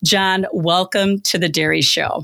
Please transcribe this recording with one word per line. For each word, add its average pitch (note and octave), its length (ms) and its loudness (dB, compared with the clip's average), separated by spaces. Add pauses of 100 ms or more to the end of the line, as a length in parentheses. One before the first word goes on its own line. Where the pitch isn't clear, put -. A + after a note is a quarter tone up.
John, F#3+ 480 2
welcome F#3+ 680 0
to - 140 -2
The F3 120 0
Dairy D#3+ 340 0
Show. - 420 -2